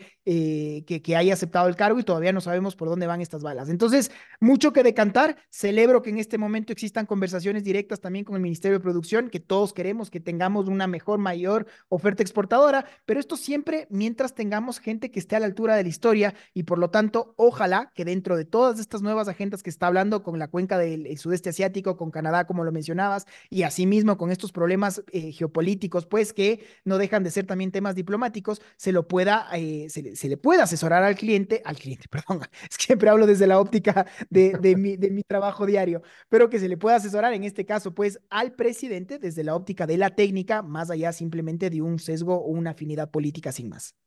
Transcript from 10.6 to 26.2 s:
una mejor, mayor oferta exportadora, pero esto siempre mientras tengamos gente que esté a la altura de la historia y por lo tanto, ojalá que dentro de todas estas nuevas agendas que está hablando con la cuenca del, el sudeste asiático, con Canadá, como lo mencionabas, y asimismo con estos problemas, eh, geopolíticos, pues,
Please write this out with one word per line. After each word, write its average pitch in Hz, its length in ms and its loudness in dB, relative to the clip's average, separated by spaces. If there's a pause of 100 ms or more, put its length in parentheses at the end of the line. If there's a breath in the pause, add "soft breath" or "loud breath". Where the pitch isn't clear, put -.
una 190 200 0
mejor, 185 320 -2
mayor 190 460 -2 (220 loud breath)
oferta 196 360 0
exportadora, 254 600 2 (200 loud breath)
pero 226 140 0
esto 285 180 -8
siempre 294 520 -4
mientras 220 460 -4
tengamos 220 440 -4
gente 220 320 -8
que 196 80 -8
esté 214 180 -2
a - 20 0
la 220 60 0
altura 220 300 0
de 202 80 2
la 175 60 -4
historia 208 460 2 (180 loud breath)
y 180 100 -4
por 170 140 -2
lo 175 120 2
tanto, 214 480 0
ojalá 226 580 2
que 185 80 -6
dentro 185 320 -2
de 160 80 0
todas 226 360 2
estas 214 220 -8
nuevas 208 280 -2
agendas 196 340 -8
que 180 60 -10
está 175 180 -2
hablando 196 360 2
con 165 160 -6
la 156 100 -6
cuenca 185 280 -2
del, 160 300 -2
el 143 100 -8
sudeste 175 320 -4
asiático, 190 460 -2
con 165 220 -8
Canadá, 160 300 0
como 180 160 -4
lo 160 80 -2
mencionabas, 170 560 -4 (200 loud breath)
y 190 140 -2
asimismo 196 560 2
con 175 140 -2
estos 185 200 -6
problemas, 190 600 0
eh, 160 200 -6
geopolíticos, 175 760 -2
pues, 208 260 -2